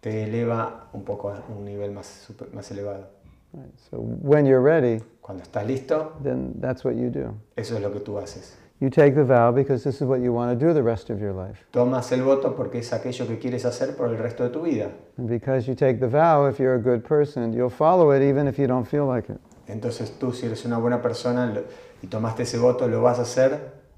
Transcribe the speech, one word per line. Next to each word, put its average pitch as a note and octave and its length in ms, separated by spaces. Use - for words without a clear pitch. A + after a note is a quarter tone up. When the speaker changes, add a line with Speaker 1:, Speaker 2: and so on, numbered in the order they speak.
Speaker 1:
Te A2 240
eleva A2+ 680
un G2+ 100
poco G2+ 260
a G2+ 120
un G2+ 120
nivel G2+ 260
más G2 140
super-, - 480
más G#2 160
elevado. G2+ 380
Speaker 2:
Right, C3+ 240
so B2 100
when C#3 460
you're C3 160
ready, B2+ 400
Speaker 1:
Cuando F#2 140
estás G#2 200
listo, C#3+ 500
Speaker 2:
then B2+ 360
that's B2+ 240
what B2 100
you B2 140
do. A#2+ 240
Speaker 1:
eso A#2 220
es G#2 40
lo G2+ 120
que G2+ 80
tú G2+ 180
haces. - 400
Speaker 2:
You C3+ 100
take C#3+ 240
the D3 80
vow A#2+ 300
because C3+ 320
this C#3 160
is C3+ 80
what C3 100
you B2 140
wanna A#2+ 240
do D#3 180
the D3 80
rest A2+ 260
of G2+ 120
your G#2 120
life. F#2+ 380
Speaker 1:
Tomas B2 400
el B2+ 140
voto C3+ 320
porque A#2+ 240
es A2+ 120
aquello A#2+ 360
que A2+ 100
quieres B2 260
hacer C3 300
por A#2+ 140
el A2+ 100
resto A#2+ 240
de A#2+ 80
tu D#3 120
vida. A2 280
Speaker 2:
And B2 100
because B2 400
you B2+ 80
take C3 240
the B2+ 80
vow, D3 400
if - 100
you're B2+ 160
a A#2+ 80
good A#2+ 220
person, C#3+ 480
you'll B2 180
follow D#3+ 400
it C#3 120
even C#3 260
if C3+ 100
you C#3+ 80
don't B2+ 180
feel C#3+ 220
like B2 240
it. G#2 80
Speaker 1:
Entonces A2+ 500
tú, B2 140
si - 140
eres A2 180
una A#2+ 140
buena A#2+ 220
persona B2 460
lo-, G2+ 160
y - 60
tomaste A2+ 340
ese A#2+ 160
voto, B2 300
lo A2+ 120
vas A#2+ 200
a - 20
hacer C3+ 500